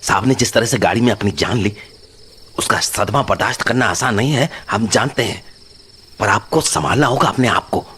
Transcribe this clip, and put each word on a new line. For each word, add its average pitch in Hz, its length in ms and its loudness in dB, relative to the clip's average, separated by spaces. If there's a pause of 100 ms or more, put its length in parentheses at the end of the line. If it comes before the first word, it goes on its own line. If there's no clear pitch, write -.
साहब 98 240 0
ने 127 100 4
जिस - 180 -2
तरह 113 120 4
से 127 120 -2
गाड़ी 92 240 2
में 120 100 4
अपनी 101 200 0
जान 87 260 -2
ली, 104 180 0 (840)
उसका - 220 -2
सदमा 104 420 0
बर्दाश्त 101 400 0
करना 123 240 0
आसान 110 300 0
नहीं 123 160 0
है, 147 180 2 (220)
हम 107 160 0
जानते 117 360 0
हैं, - 200 -4 (760)
पर 104 80 0
आपको 104 340 0
संभालना 120 460 0
होगा 120 200 2
अपने 123 200 0
आप - 220 -2
को। 85 160 -4 (120)